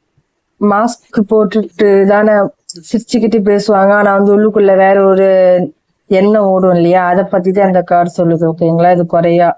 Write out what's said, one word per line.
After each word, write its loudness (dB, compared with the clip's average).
மாஸ்க் -2
போட்டுட்டு -2
தானே 2
சிரிச்சுக்கிட்டு -4
பேசுவாங்க, 0
ஆனா 0
வந்து 2
உள்ளுக்குள்ள 0
வேற 2
ஒரு 2
எண்ணம் 0
ஓடும் 0
இல்லையா? 0
அதை 0
பத்தி -4
தான் 0
அந்த 0
கார்டு 0
சொல்லுது, -2
ஓகேங்களா? 0
இது 0
குறையா. 0